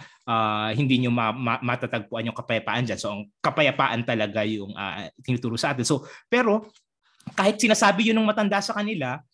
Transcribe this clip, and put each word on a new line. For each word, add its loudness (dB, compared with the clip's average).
ah, 0
hindi 4
nyo 2
ma-, 2
ma-, -2
matatagpuan -4
yung -8
kapayapaan -2
dyan. -4
So, -6
ang -12
kapayapaan 2
talaga -2
yung, -6
ah, -8
tinuturo -2
sa 0
atin. -2
So, 0
pero, 2
kahit 2
sinasabi 4
yun 2
ng 2
matanda 2
sa -4
kanila, -4